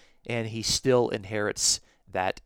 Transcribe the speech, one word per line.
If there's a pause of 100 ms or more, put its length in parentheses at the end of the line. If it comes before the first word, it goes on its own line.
(240)
and
he
still
inherits (280)
that